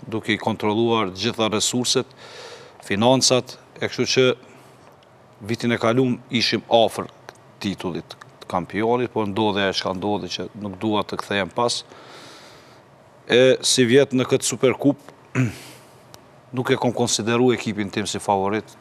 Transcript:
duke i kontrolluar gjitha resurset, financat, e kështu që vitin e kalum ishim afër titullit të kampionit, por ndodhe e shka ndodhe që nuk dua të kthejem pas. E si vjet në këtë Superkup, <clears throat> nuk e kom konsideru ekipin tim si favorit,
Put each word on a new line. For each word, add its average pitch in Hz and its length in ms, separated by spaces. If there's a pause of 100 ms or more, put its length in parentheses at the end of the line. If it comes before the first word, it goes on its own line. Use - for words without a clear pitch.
duke 107 240
i 104 80
kontrolluar 110 720
gjitha 107 400
resurset, 120 560 (800)
financat, 123 720 (240)
e - 80
kështu 127 240
që 131 140 (1200)
vitin 117 280
e - 60
kalum 123 340 (160)
ishim 110 400
afër 107 380 (520)
titullit 90 540 (260)
të - 80
kampionit, 110 640
por 107 140
ndodhe 101 400
e 92 80
shka - 220
ndodhe 92 340
që 92 160 (140)
nuk 98 200
dua 104 220
të - 160
kthejem 98 340
pas. 120 280 (1500)
E 127 320
si - 260
vjet 131 300
në 127 140
këtë 131 180
Superkup, 127 640 (240)
<clears throat> - 1200
nuk 127 140
e 127 80
kom 117 160
konsideru 117 580
ekipin 104 380
tim 104 160
si - 160
favorit, 101 580